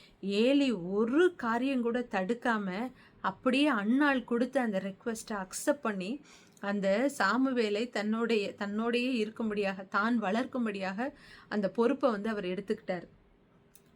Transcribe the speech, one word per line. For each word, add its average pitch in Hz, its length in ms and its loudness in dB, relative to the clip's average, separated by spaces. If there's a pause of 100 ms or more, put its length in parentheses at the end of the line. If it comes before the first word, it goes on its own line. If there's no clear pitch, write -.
(200)
ஏலி 247 520 4
ஒரு 226 640 2
காரியம் 247 460 0
கூட 233 180 0
தடுக்காம, 220 920 -2 (280)
அப்படியே 262 460 2
அன்னாள் 262 580 2
கொடுத்த 254 360 0
அந்த 208 240 -2
ரிக்வெஸ்ட்டை 202 640 -8
அக்செப்ட் 285 340 -2
பண்ணி, 208 400 -4 (400)
அந்த 202 580 2
சாமுவேலை 233 720 2
தன்னுடைய, 220 680 -2
தன்னோடையே 233 540 -2
இருக்கும்படியாக, 208 760 -4
தான் 220 340 0
வளர்க்கும்படியாக 220 920 -4 (360)
அந்த 202 220 2
பொறுப்பை 247 400 2
வந்து 208 180 -4
அவர் 208 160 -4
எடுத்துக்கிட்டார். 185 640 -4 (880)